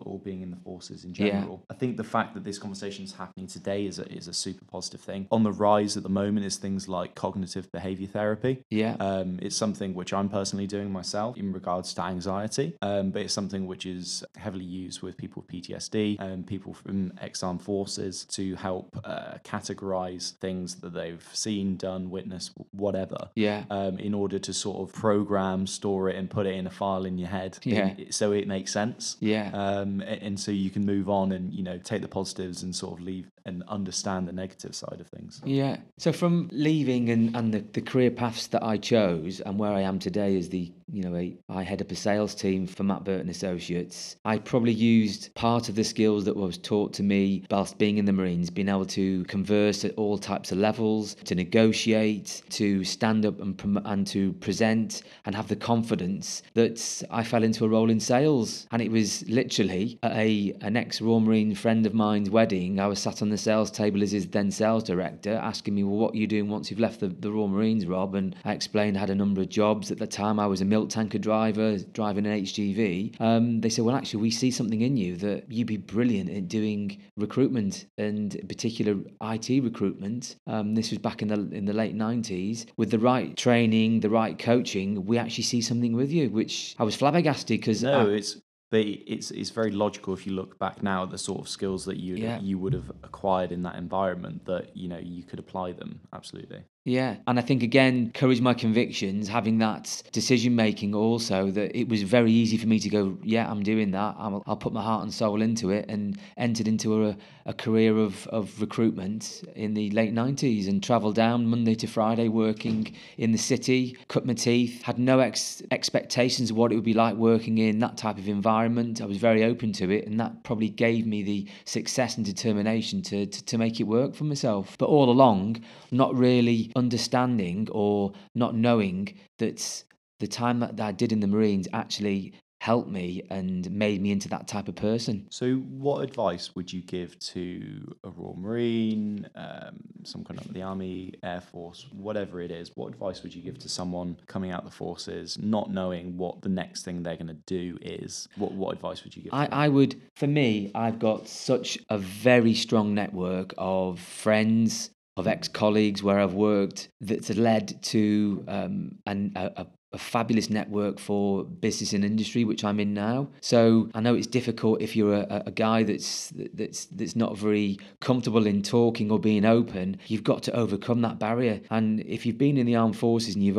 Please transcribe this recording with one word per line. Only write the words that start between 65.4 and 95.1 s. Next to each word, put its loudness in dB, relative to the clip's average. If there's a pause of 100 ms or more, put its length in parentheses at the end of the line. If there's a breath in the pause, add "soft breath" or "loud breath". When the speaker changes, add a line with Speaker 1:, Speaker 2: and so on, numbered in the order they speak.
Speaker 2:
me, 2
"Well, 0
what 2
are -4
you 0
doing 0
once -4
you've -6
left 0
the, -2
the -4
Royal 0
Marines, 2
Rob?" -2
And -2
I 0
explained 0
I 0
had -2
a 0
number 2
of 0
jobs. 2
At -4
the -6
time, -2
I 2
was 0
a 0
milk 2
tanker -2
driver, 2
driving -2
an 0
H -4
G 0
V. 0
Um, 4
they 0
said, 2
"Well, 2
actually, -4
we 4
see 2
something 0
in 2
you -2
that -4
you'd -2
be -2
brilliant 0
at -4
doing -2 (140 loud breath)
recruitment, 0 (120)
and -2
in -10
particular -2 (200)
I -4
T 0
recruitment." -2 (100)
Um, -2
this 0
was -4
back -4
in -2
the, 0 (160)
in -6
the -2
late -2
nineties. -4 (100)
With 0
the 4
right 2
training, 4
the 2
right 2
coaching, 0
we 2
actually -4
see 0
something 0
with 2
you, 2
which -2
I 2
was 2
flabbergasted 2
'cause 2
Speaker 1:
No, 4
Speaker 2:
I 4
Speaker 1:
it's, -4 (300)
but 4
it's, -6
it's -6
very 0
logical -2
if -10
you -4
look -6
back -4
now 0
at -8
the -10
sort -6
of -10
skills -4
that -6
you, -6
Speaker 2:
Yeah. -4
Speaker 1:
you -2
would -2
have -4 (140)
acquired -2
in -6
that -6
environment -4
that, -6
you -10
know, -8
you -12